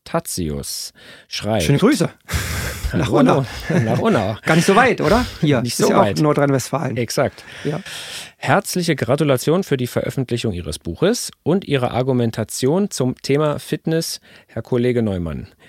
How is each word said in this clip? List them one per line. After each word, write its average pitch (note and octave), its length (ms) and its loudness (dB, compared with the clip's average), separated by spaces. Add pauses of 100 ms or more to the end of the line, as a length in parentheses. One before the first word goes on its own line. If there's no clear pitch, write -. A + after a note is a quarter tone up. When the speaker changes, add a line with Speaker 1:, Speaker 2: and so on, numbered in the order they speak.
Speaker 1:
Tatzius, - 880 -6 (340)
schreibt. G#2 380 -2
Speaker 2:
Schöne C#3+ 140 4
Grüße. G#3 360 4
Speaker 1:
<laughs> - 800 -4
Speaker 2:
Nach - 180 0
Speaker 1:
Unna. C3 340 4 (260)
Speaker 2:
Unna. E3 100 2
Speaker 1:
Nach A2+ 180 2
Unna. B2+ 460 0
Speaker 2:
Gar D#3+ 100 4
nicht E3 120 4
so G3 100 6
weit, A3 240 4
oder? G3+ 260 2 (140)
Hier. C#3+ 220 4
Speaker 1:
Nicht A#2+ 180 -4
Speaker 2:
Ist - 40 4
Speaker 1:
so G#3 60 4
Speaker 2:
ja A3 80 4
auch G3 60 6
Speaker 1:
weit. - 160 0
Speaker 2:
Nordrhein-Westfalen. C#3 760 0
Speaker 1:
Exakt. A#2+ 460 -2 (220)
Speaker 2:
Ja. D3+ 160 -4 (560)
Speaker 1:
Herzliche E3+ 580 0
Gratulation C#3+ 680 0
für C#3+ 120 -2
die B2+ 120 -2
Veröffentlichung A#2+ 640 -2
Ihres F2 260 -8
Buches F3+ 520 -2 (120)
und F#3+ 220 0
Ihre B2+ 260 0
Argumentation B2+ 1000 0
zum B2+ 300 -2
Thema D3 380 0
Fitness, - 640 -4 (260)
Herr - 160 -8
Kollege A#2+ 400 0
Neumann. F2 460 -4 (200)